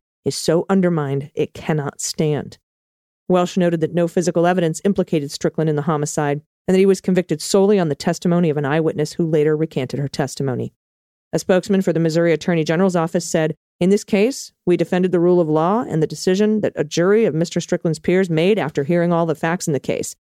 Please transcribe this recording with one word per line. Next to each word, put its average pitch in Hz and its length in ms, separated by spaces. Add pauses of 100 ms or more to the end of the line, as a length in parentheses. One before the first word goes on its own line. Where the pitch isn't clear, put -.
(240)
is 139 120
so 165 320
undermined 156 640
it - 200
cannot 151 460
stand. - 580 (720)
Welsh 180 280
noted 170 240
that 151 140
no 170 140
physical 170 380
evidence 175 380
implicated 175 460
Strickland 160 400
in 151 60
the 147 60
homicide 147 600 (240)
and 185 80
that 190 60
he 196 60
was 190 140
convicted 175 400
solely 202 380
on 170 100
the 143 60
testimony 175 560
of 143 60
an 147 100
eyewitness 156 480
who 170 100
later 156 320
recanted 147 440
her 143 80
testimony. 127 680 (580)
A 165 60
spokesman 190 420
for 190 120
the 160 80
Missouri 165 320
Attorney 160 320
General's 175 320
office 170 280
said, 156 300 (240)
"In 180 120
this 208 120
case, 220 500 (140)
we 175 100
defended 180 360
the 180 80
rule 180 200
of 160 80
law 170 400
and 160 140
the 156 60
decision 208 540
that - 120
a - 80
jury 185 420
of 156 120
Mister 170 240
Strickland's 165 400
peers 185 280
made 170 300
after 147 240
hearing 170 300
all 170 140
the 151 100
facts 170 320
in 160 40
the 135 80
case. - 360 (160)